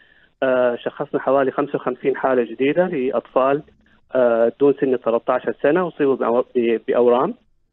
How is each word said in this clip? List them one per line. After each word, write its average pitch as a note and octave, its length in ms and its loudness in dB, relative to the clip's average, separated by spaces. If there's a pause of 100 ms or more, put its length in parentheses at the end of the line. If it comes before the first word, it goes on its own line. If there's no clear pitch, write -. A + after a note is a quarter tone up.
(440)
آه، B2+ 320 2
شخصنا - 460 -6
حوالي C3+ 300 0
خمسة D3 240 -4
وخمسين B2+ 420 -4
حالة B2+ 260 0
جديدة C#3 440 0
لأطفال، C3+ 760 -2 (540)
آه، A#2 440 2
دون C#3+ 220 4
سن C3 160 0
ثلاثة A#2 360 -2
عشر B2 200 -4 (100)
سنة، E3+ 240 2
أصيبوا C#3 280 0
بأو-، A#2+ 300 -2 (100)
ب-، A#2 320 0
بأورام، B2 460 2 (400)